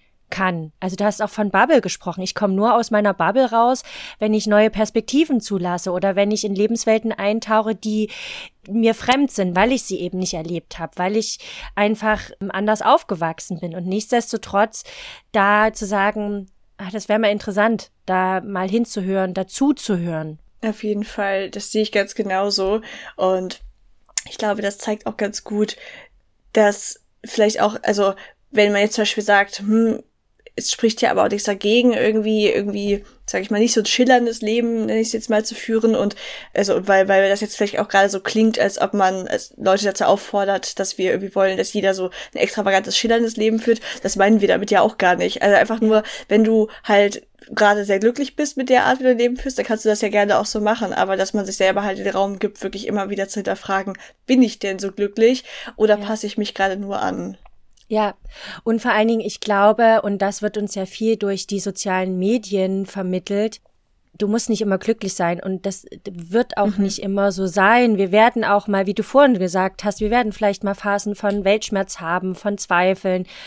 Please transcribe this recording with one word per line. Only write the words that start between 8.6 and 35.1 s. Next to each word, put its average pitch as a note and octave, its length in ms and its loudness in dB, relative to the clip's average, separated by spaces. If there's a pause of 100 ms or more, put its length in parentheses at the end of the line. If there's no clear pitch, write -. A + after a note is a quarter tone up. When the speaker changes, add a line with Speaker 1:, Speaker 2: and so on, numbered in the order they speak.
Speaker 1:
mir A3+ 240 2
fremd C4+ 380 0
sind, F3+ 240 -2
weil G#3 160 4
ich C4+ 120 0
sie F#3 180 -6
eben F3+ 180 -6
nicht F#3 140 -4
erlebt E3+ 460 -8
habe, E3 180 -10
weil F#3+ 180 -2
ich A3 240 -4 (360)
einfach G#3+ 540 0 (200)
anders G#3+ 320 0
aufgewachsen F3 800 0
bin. E3+ 120 -8
Und F3 140 -8
nichtsdestotrotz G#3+ 960 -2 (480)
da G#3 400 2
zu A3 140 -8
sagen, G3+ 600 -2 (300)
ah, F#3+ 140 -10
das G#3+ 160 -8
wäre A3 120 2
mal G#3+ 120 4
interessant, G#3 600 0 (140)
da F#3 360 0
mal F#3+ 280 -6
hinzuhören, F#3+ 640 -2
dazu F#3+ 380 -2
zu G#3+ 260 0
hören. D#3 420 -6 (220)
Speaker 2:
Auf A3 220 -6
jeden G#3 220 -2
Fall, G3 460 -4
das - 200 -12
sehe G#3+ 120 0
ich G#3 100 -6
ganz G3+ 220 -2
genauso. G3 640 -2 (340)
Und F#3 460 -2 (680)
ich - 80 -18
glaube, G#3+ 240 -2
das G3+ 160 -4
zeigt - 300 -6
auch G#3+ 80 -8
ganz G#3 300 -6
gut, G#3 320 -2 (760)
dass G#3 460 2 (260)
vielleicht G#3+ 360 0
auch, G#3 220 0
also G3 300 2 (380)
wenn G#3 200 4
man G3+ 100 2
jetzt G#3+ 140 0
zum A3 80 0
Beispiel G#3 200 -2
sagt, G3+ 360 2
hm, A3 440 2 (560)
es - 120 -6
spricht A3+ 320 0
ja G#3+ 80 4
aber G3 120 4
auch G3+ 60 4
nichts G#3 160 -4
dagegen, A3 480 2
irgendwie, G#3+ 560 2
irgendwie, G3+ 540 -2 (240)
sag F#3+ 160 -4
ich G3 80 -6
mal, G#3 80 0
nicht A#3 160 2
so A3+ 60 2
ein G#3 40 0
schillerndes B3 560 2
Leben, A3+ 460 -2
nenn A3 100 0
ich's A3+ 140 0